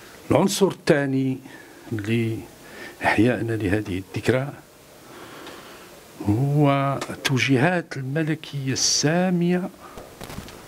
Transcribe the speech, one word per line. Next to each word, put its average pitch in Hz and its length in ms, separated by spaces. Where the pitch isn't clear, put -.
العنصر 190 380
الثاني 135 680
لإحيائنا 113 1600
لهذه 104 460
الذكرى 131 540
هو 139 680
توجيهات 139 720
الملكية 139 760
السامية 175 960